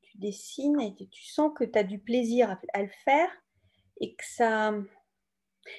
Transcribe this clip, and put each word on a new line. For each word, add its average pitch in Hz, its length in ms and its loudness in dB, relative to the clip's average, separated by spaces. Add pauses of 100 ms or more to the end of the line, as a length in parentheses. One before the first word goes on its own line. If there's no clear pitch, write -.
tu - 160 -20
dessines 262 640 -2
et 202 140 -6
tu, 190 120 -16
tu - 180 -20
sens 302 300 2
que 247 80 -2
t'as 220 200 4
du 202 160 -6
plaisir 233 500 2
à, 185 100 -6 (140)
à 202 80 -2
le 202 80 -4 (160)
faire 311 240 4 (720)
et 214 140 -6
que - 100 -14
ça, 220 480 0 (1040)